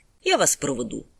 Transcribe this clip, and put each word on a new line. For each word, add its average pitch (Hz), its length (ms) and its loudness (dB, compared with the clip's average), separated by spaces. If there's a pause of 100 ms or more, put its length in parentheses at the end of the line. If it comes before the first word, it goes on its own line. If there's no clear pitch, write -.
(240)
«Я 370 120 2
вас 180 200 2
проведу». 123 500 -6 (140)